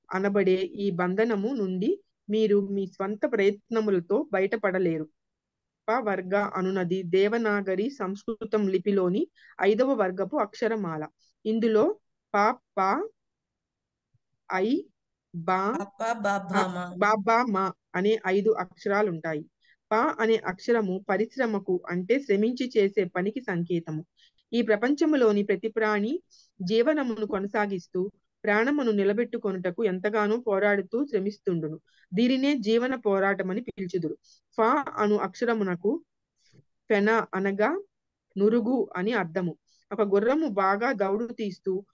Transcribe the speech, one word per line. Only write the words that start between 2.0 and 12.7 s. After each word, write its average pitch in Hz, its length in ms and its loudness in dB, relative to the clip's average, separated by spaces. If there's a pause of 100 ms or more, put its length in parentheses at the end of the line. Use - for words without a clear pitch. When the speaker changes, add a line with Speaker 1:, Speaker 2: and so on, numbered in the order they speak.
Speaker 1:
మీరు 208 380 2
మీ 196 200 -2
స్వంత 196 320 -6 (120)
ప్రయత్నములతో 202 1000 0
బయటపడలేరు. 185 760 0 (800)
ప - 20 0
వర్గ 196 460 0
అనునది 190 640 0
దేవనాగరి 202 840 2
సంస్కృతం 214 800 -4
లిపిలోని 190 600 2 (340)
ఐదవ 220 320 2
వర్గపు 196 440 -2
అక్షరమాల. 202 720 -4 (380)
ఇందులో 226 500 2 (400)
ప, 214 220 2 (220)